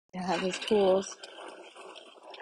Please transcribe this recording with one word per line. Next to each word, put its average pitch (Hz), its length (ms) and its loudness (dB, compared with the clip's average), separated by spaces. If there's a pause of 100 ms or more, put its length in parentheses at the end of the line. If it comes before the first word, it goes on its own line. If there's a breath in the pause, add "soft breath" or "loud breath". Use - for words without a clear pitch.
(140)
to 180 40 -8
have 180 220 -2
his 185 180 -2
tools. 196 580 4 (1300)